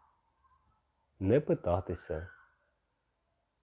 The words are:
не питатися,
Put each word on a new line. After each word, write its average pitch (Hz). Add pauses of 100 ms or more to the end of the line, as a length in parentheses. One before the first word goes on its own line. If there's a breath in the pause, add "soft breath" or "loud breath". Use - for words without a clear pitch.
(1200)
не 104
питатися, 90 (1300)